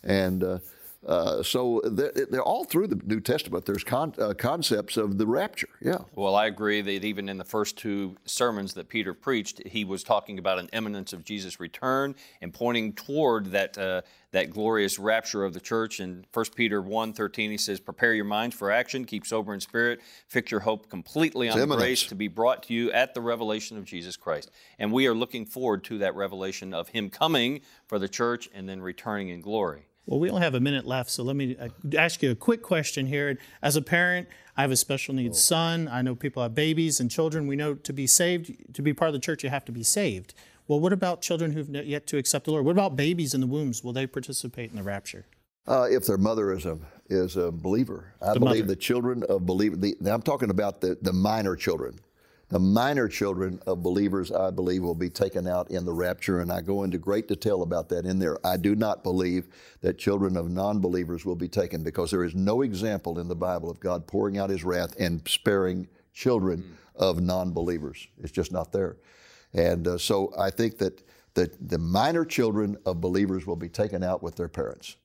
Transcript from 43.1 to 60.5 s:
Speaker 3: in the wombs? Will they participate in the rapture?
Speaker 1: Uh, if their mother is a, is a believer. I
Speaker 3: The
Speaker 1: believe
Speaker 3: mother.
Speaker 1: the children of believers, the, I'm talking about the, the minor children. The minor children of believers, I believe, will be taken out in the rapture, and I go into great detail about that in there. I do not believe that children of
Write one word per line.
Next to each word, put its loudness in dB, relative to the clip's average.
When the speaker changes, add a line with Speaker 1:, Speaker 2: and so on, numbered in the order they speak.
Speaker 3:
in 2
the 2
wombs? -2
Will -6
they 0
participate -8
in -12
the -6
rapture? -8
Speaker 1:
Uh, 6
if 4
their 4
mother 4
is -4
a, -4
is 2
a 2
believer. -2
I 2
Speaker 3:
The 6
Speaker 1:
believe 6
Speaker 3:
mother. 2
Speaker 1:
the -6
children 0
of 2
believers, 4
the, 2
I'm 0
talking 0
about 0
the, 0
the 2
minor 2
children. -2
The 2
minor 4
children -2
of 0
believers, 2
I 2
believe, 0
will 0
be -2
taken 0
out -2
in -2
the -2
rapture, 0
and -2
I -2
go -2
into -2
great 0
detail 0
about -2
that -2
in 0
there. 2
I 2
do 2
not 0
believe 0
that 0
children 2
of -2